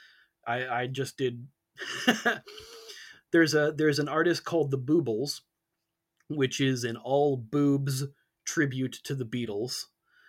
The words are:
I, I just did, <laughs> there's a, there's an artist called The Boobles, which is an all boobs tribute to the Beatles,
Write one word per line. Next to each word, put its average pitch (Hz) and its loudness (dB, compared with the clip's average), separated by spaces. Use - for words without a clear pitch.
I, 123 -2
I 123 -2
just 135 -6
did, 123 -2
<laughs> - -6
there's 160 6
a, 151 4
there's 151 4
an 147 0
artist 160 2
called 156 2
The 135 0
Boobles, 131 0
which 143 0
is 131 2
an 117 -4
all 139 2
boobs 139 0
tribute 131 -2
to 143 -6
the 127 -4
Beatles, 113 -6